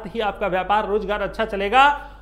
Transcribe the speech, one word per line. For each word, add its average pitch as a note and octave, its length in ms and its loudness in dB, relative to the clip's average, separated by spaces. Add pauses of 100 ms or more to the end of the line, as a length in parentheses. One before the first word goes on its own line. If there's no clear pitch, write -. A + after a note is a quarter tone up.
ही G#3+ 140 -6
आपका G#3 260 -2
व्यापार F#3 420 0
रोजगार G3+ 340 -2
अच्छा G#3 220 -4
चलेगा G#3+ 420 4 (360)